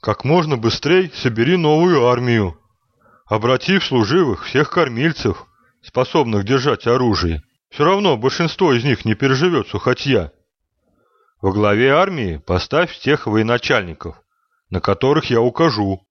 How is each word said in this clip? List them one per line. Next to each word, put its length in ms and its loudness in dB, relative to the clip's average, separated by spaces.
Как 240 -6
можно 320 0
быстрей 580 0
собери 440 0
новую 480 2
армию. 520 0
Обрати 520 0
в 60 -4
служивых 640 0
всех 240 0
кормильцев, 760 -2
способных 640 -2
держать 420 0
оружие. 560 0
Все 160 -4
равно 320 2
большинство 560 0
из 100 0
них 220 -2
не 100 0
переживет 540 0
сухотья. 640 -2
Во 100 0
главе 400 2
армии 460 0
поставь 600 -2
тех 280 -2
военачальников, 920 -2
на 100 -2
которых 460 2
я 140 2
укажу. 600 0